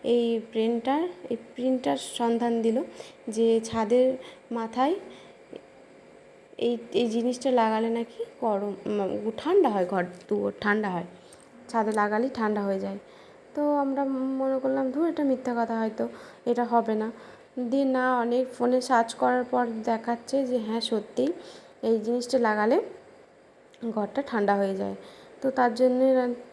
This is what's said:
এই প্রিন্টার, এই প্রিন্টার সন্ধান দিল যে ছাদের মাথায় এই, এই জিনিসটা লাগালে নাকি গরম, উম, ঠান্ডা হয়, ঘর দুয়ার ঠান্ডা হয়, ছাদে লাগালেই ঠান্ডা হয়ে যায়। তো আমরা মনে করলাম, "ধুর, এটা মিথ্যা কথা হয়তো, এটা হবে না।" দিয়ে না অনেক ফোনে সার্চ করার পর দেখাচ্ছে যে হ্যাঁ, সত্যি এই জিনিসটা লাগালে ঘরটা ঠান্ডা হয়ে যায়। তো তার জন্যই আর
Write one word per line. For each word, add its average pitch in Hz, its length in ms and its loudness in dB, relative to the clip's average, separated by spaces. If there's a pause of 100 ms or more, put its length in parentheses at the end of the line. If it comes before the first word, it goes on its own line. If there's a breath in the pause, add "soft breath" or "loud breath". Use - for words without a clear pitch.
এই 233 360 2 (100)
প্রিন্টার, 240 580 0 (220)
এই 233 60 -2
প্রিন্টার 262 600 -2
সন্ধান 233 640 0
দিল 226 200 2 (460 loud breath)
যে 226 360 2
ছাদের 240 520 2 (360 loud breath)
মাথায় 233 420 0 (1600 loud breath)
এই, 240 180 0 (160)
এই 240 140 2
জিনিসটা 240 440 -2
লাগালে 226 400 2
নাকি 233 340 -4 (160)
গরম, 208 340 -2 (120)
উম, 208 500 -2
ঠান্ডা 349 320 4
হয়, 196 180 2
ঘর 180 180 0 (240)
দুয়ার 202 320 -2
ঠান্ডা 208 300 0
হয়, 170 140 -4 (640 loud breath)
ছাদে 220 240 0
লাগালেই 214 420 2
ঠান্ডা 214 280 0
হয়ে 196 180 0
যায়। 196 180 -8 (560 loud breath)
তো 294 220 2
আমরা 277 280 0
মনে 262 540 0
করলাম, 269 320 0
"ধুর, 311 180 0
এটা 311 160 -2
মিথ্যা 254 340 0
কথা 226 200 -2
হয়তো, 226 300 -2 (380 loud breath)
এটা 240 180 2
হবে 226 300 2
না।" 220 180 -2 (460 loud breath)
দিয়ে 254 260 2
না 254 360 2
অনেক 240 320 0
ফোনে 247 280 2
সার্চ 233 340 2
করার 247 300 2
পর 247 220 0
দেখাচ্ছে 233 800 -2
যে 247 120 0
হ্যাঁ, 220 220 -2
সত্যি 247 520 -2 (500 loud breath)
এই 226 160 4
জিনিসটা 240 400 0
লাগালে 220 440 4 (1080)
ঘরটা 214 360 -4
ঠান্ডা 202 300 0
হয়ে 196 200 0
যায়। 196 180 -6 (480 loud breath)
তো 269 80 0
তার 247 240 2
জন্যই 254 420 4
আর 247 180 2 (180)